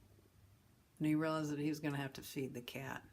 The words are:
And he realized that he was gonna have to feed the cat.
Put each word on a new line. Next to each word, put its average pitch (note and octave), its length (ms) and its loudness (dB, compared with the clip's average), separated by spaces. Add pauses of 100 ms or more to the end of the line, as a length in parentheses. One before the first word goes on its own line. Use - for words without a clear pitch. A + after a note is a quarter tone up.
(1000)
And D#3 80 4
he D3+ 80 6
realized D#3 360 2
that C#3+ 80 0
he D3 100 2
was D3+ 100 0
gonna D3 180 0
have C#3 160 -2
to - 80 -10
feed C3 320 -4
the B2 80 -6
cat. B2+ 520 -6